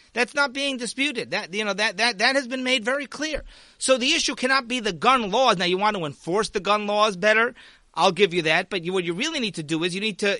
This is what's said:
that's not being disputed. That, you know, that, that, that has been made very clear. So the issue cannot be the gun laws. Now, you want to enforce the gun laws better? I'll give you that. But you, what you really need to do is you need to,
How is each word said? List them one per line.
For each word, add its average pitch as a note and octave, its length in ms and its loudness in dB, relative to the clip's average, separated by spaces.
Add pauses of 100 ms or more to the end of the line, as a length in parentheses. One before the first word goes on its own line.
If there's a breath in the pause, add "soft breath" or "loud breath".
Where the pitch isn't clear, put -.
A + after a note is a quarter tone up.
(120 soft breath)
that's A#3+ 240 -2
not C#4+ 160 2
being C#4 240 -4
disputed. A#3 560 -4
That, F3 200 -6
you G#3+ 120 -4
know, G#3 80 -2
that, G#3 240 -2
that, A3 220 0
that B3+ 180 2
has C4+ 100 0
been C4 160 -6
made B3+ 220 0
very C4+ 240 -4
clear. D4+ 340 -6 (360 loud breath)
So C4 200 2
the C4 140 2
issue D4+ 240 0
cannot B3+ 320 0
be B3 100 -2
the G#3 140 -2
gun A3 360 2
laws. A3 300 4
Now, F#3 60 -2
you F3+ 120 2
want G#3 200 2
to F3 80 -2
enforce F3 460 -2
the G#3 100 -4
gun G#3 260 0
laws G#3 300 2
better? A3 360 4 (420 loud breath)
I'll F3+ 180 4
give F3 200 4
you F3 100 0
that. D#3+ 280 2
But F#3 140 -4
you, F3+ 80 -4
what F#3+ 100 0
you E3+ 120 -4
really D4 260 -2
need G#3+ 160 -4
to D#3+ 80 -8
do D#3 180 -2
is F3+ 100 -2
you F#3+ 80 -6
need G#3+ 200 -4
to, G3+ 200 0